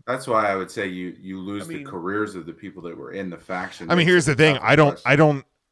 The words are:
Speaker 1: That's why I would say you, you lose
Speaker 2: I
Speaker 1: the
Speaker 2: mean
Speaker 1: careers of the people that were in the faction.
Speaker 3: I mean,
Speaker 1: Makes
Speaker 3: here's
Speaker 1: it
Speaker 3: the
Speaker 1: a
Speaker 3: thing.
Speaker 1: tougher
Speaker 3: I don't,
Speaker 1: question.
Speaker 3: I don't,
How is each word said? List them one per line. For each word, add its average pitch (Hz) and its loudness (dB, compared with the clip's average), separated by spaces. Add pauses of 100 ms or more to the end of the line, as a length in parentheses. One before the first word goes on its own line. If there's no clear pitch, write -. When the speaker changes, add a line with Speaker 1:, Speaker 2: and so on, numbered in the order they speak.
Speaker 1:
That's 135 -6
why 110 0
I 95 -2
would 92 -6
say 101 -6
you, 90 -8
you 95 -12
lose 101 -8
Speaker 2:
I - -12
Speaker 1:
the 82 -12
Speaker 2:
mean - -14
Speaker 1:
careers 98 -6
of 85 -12
the 82 -10
people 92 -18
that 85 -12
were - -14
in 95 -8
the 82 -10
faction. 90 -10
Speaker 3:
I 170 2
mean, 170 4
Speaker 1:
Makes - 4
Speaker 3:
here's 170 4
Speaker 1:
it 143 0
Speaker 3:
the 156 6
Speaker 1:
a - 8
Speaker 3:
thing. 147 4
Speaker 1:
tougher 123 -6
Speaker 3:
I 131 6
don't, 147 8
Speaker 1:
question. - -4
Speaker 3:
I 143 6
don't, 151 4 (280)